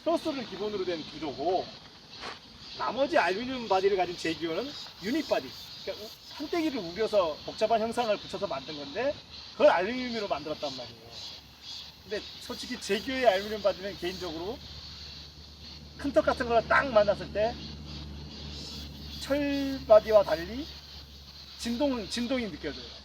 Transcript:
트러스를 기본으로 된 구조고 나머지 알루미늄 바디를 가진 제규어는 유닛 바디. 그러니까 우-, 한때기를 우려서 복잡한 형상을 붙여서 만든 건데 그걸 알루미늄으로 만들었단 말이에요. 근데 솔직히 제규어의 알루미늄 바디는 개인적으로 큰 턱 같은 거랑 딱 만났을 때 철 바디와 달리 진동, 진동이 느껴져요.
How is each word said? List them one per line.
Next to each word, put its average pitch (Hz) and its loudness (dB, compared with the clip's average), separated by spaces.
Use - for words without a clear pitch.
트러스를 302 0
기본으로 196 -4
된 170 -2
구조고 156 0
나머지 277 4
알루미늄 226 2
바디를 196 4
가진 175 0
제규어는 165 -2
유닛 269 0
바디. 143 0
그러니까 202 -8
우-, 226 -12
한때기를 311 0
우려서 180 2
복잡한 220 2
형상을 226 2
붙여서 196 -4
만든 165 -6
건데 143 -2
그걸 - 8
알루미늄으로 226 0
만들었단 147 -4
말이에요. 120 -14
근데 196 -6
솔직히 240 -8
제규어의 254 2
알루미늄 208 4
바디는 190 0
개인적으로 180 -4
큰 277 -2
턱 302 6
같은 254 2
거랑 233 6
딱 - 4
만났을 202 4
때 214 2
철 277 0
바디와 214 10
달리 196 -2
진동, 240 0
진동이 240 0
느껴져요. 135 -8